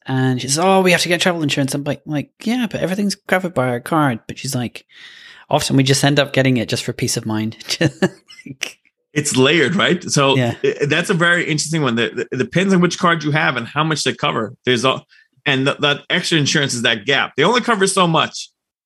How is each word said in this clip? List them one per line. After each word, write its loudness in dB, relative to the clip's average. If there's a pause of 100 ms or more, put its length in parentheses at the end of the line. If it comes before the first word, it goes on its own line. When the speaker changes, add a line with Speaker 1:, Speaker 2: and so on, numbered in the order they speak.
Speaker 1:
and 0
she -8
says, -4
"Oh, 4
we 4
have 4
to -4
get 0
travel 0
insurance." 0
I'm -4
like, -6
like, -6 (120)
"Yeah, -2
but -6
everything's -2
covered -4
by 0
our -2
card." 0
But -12
she's -8
like, -6 (640)
"Often 0
we 6
just 2
end 4
up 0
getting 2
it -2
just -2
for -6
peace -4
of -6
mind." -4 (220)
<laughs> 2 (540)
Like -12 (340)
Speaker 2:
It's -2
layered, 4
right? 2
So 2
Speaker 1:
Yeah. 0
Speaker 2:
i-, 0
that's 0
a 0
very 2
interesting -2
one. 0
It, -2 (140)
it -6
depends 0
on 4
which 0
card 0
you -2
have 0
and -6
how -2
much -2
they 0
cover. -4 (100)
There's 2
a, 0 (420)
and 0
th-, 0
that 0
extra 0
insurance 0
is -4
that 0
gap. 0
They 4
only 2
cover 0
so 2
much, -2 (360)